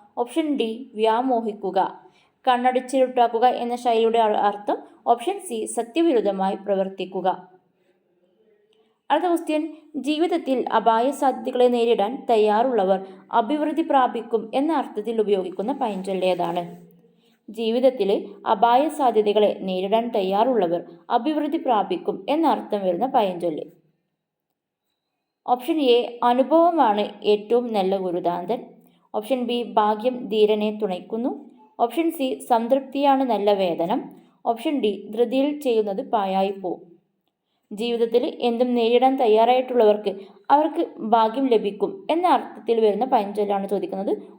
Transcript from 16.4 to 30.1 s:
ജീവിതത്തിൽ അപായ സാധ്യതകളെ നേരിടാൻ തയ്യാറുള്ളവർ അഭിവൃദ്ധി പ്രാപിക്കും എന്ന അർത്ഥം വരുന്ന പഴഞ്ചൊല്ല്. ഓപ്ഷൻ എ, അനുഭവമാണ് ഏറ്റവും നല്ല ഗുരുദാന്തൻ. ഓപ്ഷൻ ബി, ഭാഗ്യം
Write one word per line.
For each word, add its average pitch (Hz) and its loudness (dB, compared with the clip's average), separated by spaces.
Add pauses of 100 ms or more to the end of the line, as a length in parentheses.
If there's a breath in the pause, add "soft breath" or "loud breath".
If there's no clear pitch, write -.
ജീവിതത്തിൽ 226 -2 (160)
അപായ 233 2
സാധ്യതകളെ 214 0
നേരിടാൻ 190 -2
തയ്യാറുള്ളവർ 196 0 (260 loud breath)
അഭിവൃദ്ധി 294 -2
പ്രാപിക്കും 196 -4
എന്ന 311 0
അർത്ഥം 214 -2
വരുന്ന 185 -2
പഴഞ്ചൊല്ല്. 180 -4 (1600)
ഓപ്ഷൻ 247 -2
എ, 240 2
അനുഭവമാണ് 262 4 (140)
ഏറ്റവും 220 0
നല്ല 190 0
ഗുരുദാന്തൻ. 175 -4 (480 soft breath)
ഓപ്ഷൻ 240 -2
ബി, 240 -2
ഭാഗ്യം 214 -2